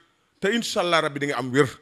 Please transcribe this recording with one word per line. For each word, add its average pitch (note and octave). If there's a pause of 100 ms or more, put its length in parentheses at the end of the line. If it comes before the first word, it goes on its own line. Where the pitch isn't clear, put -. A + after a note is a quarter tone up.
(380)
Te G3
incha A3
Allah E3+
rabbi C#3+
di C#3+
nga B2+
am B2+
wér. C#3 (180)